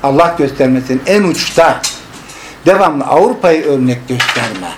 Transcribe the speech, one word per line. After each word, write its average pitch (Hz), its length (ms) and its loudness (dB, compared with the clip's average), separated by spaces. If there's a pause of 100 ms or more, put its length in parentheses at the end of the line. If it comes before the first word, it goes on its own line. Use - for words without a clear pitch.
Allah 156 340 2
göstermesin, 131 680 0
en 202 180 2
uçta 165 580 0 (840)
devamlı 170 380 2
Avrupa'yı 175 600 2
örnek 127 440 0
gösterme 113 720 -6